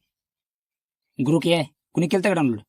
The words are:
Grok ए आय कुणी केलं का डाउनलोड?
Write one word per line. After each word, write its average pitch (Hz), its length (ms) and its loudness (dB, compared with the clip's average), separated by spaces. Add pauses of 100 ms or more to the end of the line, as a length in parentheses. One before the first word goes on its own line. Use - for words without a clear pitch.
(1200)
Grok 151 240 0
ए 170 100 2
आय 156 60 -2 (300)
कुणी 165 140 0
केलं 185 160 0
का 202 100 2
डाउनलोड? 131 360 0